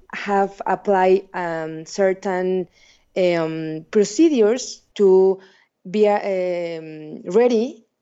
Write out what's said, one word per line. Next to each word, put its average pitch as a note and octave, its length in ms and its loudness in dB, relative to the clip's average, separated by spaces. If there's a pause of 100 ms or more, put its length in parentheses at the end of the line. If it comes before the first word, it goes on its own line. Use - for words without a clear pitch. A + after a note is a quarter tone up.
(140)
have G3 520 -2
applied, F#3+ 680 2
um, D#3+ 500 -8
certain, F#3 840 -2 (480)
um, D#3+ 760 -2
procedures A#3+ 920 0 (120)
to F#3+ 440 4 (520)
be, G#3 180 2
um, E3+ 1120 -4 (120)
ready A#3+ 500 2 (180)